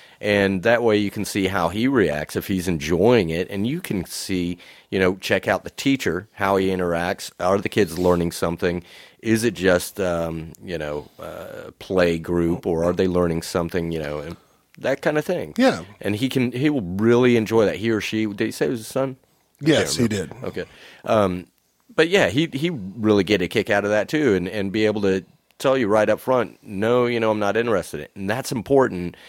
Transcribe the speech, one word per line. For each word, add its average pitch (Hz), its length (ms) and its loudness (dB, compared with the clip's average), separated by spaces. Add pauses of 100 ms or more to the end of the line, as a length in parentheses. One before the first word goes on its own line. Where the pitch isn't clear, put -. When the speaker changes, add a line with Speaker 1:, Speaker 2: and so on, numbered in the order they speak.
(200)
Speaker 1:
And 98 440 2
that 117 180 4
way 110 160 4
you 101 140 0
can 104 140 -6
see 98 220 -2
how 90 220 0
he 110 180 -2
reacts, 80 480 0
if 92 120 -4
he's 92 200 -2
enjoying 85 640 2
it, 85 220 -4
and 101 160 -4
you 156 120 -6
can 101 240 -6
see, 90 540 -4 (320)
you 104 80 -2
know, 95 200 2
check 95 300 -2
out 95 160 0
the 87 60 -12
teacher, 101 640 -2
how 98 240 0
he 95 120 2
interacts. 90 680 -4
Are 98 200 2
the - 100 -6
kids 87 300 0
learning 87 320 2
something? 87 520 -4 (380)
Is 110 220 0
it 113 100 0
just, 90 480 0
um, 82 520 -4 (100)
you 87 160 -8
know, 73 280 -8 (120)
uh, 85 580 -14
play 87 400 2
group, 85 480 0
or 82 180 0
are 87 100 2
they 95 140 0
learning 87 360 0
something, 85 480 -4
you 82 80 -4
know, 76 200 -6
and 82 180 -12 (420)
that 135 240 -4
kind 151 160 0
of 151 40 -4
thing? 117 320 -6
Speaker 2:
Yeah. 233 280 2 (180)
Speaker 1:
And 104 140 -2
he 127 140 -2
can, 123 220 0
he 139 200 0
will 139 100 -2
really 117 560 4
enjoy 110 280 4
that. 80 100 0
He 110 160 -2
or 104 100 0
she, 110 240 -2
did 104 200 -4
he 113 60 -4
say 143 140 -2
it 147 60 -2
was 120 80 -4
his 110 80 -14
son? 131 300 -4 (440)
I 143 40 -6
can't 151 120 4
Speaker 2:
Yes, 90 200 0
he 123 80 2
Speaker 1:
remember. 101 280 -4
Speaker 2:
did. - 120 -14
Speaker 1:
Okay. 92 200 -8 (400)
Um, 95 400 2 (500)
but 165 140 2
yeah, 170 200 4
he, 143 240 0
he 156 180 -2
really 107 520 2
get 92 200 2
a 87 40 -2
kick 104 220 -2
out 101 140 4
of 101 80 0
that 104 180 0
too, 151 240 2
and, 92 140 2
and 98 240 -4
be 107 160 2
able 107 140 0
to 95 220 2 (340)
tell 135 180 2
you 123 120 2
right 107 200 4
up 107 120 0
front, 123 420 -2
"No, 110 460 0
you 120 120 -2
know, 110 120 2
I'm 107 80 0
not 101 180 0
interested 110 440 -2
in - 20 -12
it." - 120 -16
And 98 140 -6
that's 127 220 -4
important 104 640 0 (120)